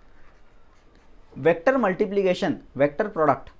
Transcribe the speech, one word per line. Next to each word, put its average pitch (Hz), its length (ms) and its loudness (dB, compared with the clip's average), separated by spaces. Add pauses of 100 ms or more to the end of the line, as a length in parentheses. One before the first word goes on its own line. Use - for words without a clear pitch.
(1400)
वेक्टर 165 400 2
मल्टिप्लिकेशन, 190 800 0 (220)
वेक्टर 147 320 0
प्रॉडक्ट 151 520 0